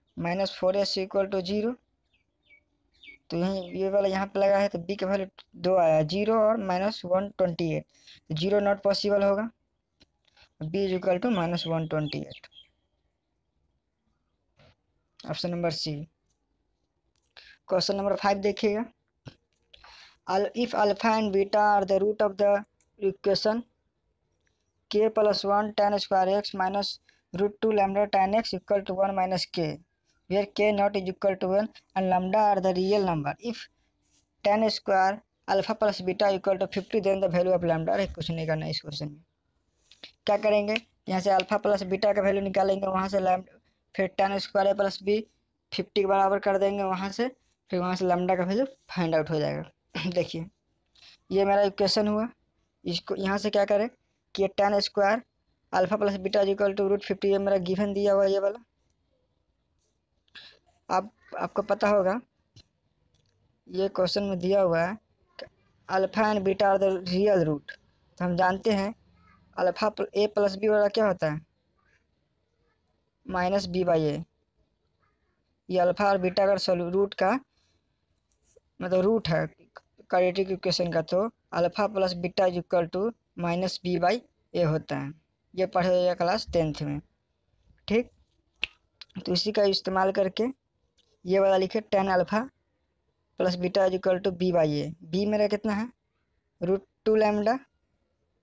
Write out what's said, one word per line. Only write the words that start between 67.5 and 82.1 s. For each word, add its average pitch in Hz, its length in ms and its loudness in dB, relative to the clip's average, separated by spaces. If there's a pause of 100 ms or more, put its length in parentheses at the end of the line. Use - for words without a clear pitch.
तो 180 60 -4
हम 180 120 -2
जानते 190 360 0
हैं 202 220 -2 (600)
अल्फा 180 340 0
प्ल-, 202 260 -6
ए 208 120 2
प्लस 202 280 0
बी 202 120 -2
वाला 208 200 4
क्या 220 180 0
होता 180 260 0
है, 156 80 -6 (1900)
माइनस 185 400 -2
बी 180 180 -2
by 170 140 2
ए। 156 260 0 (1400)
ये 185 120 -2
अल्फा 180 300 2
और 196 80 4
बीटा 185 280 2
का 196 120 4
सॉल्यू-, 175 340 0
रूट 202 220 2
का 190 180 2 (1500)
मतलब 185 180 2
रूट 208 280 2
है 160 180 0
क्वाड्रेटिक - 1040 -2
इक्वेशन 180 420 -2
का, 160 100 0
तो 190 280 -2 (240)
alpha 175 360 0
plus 190 260 -2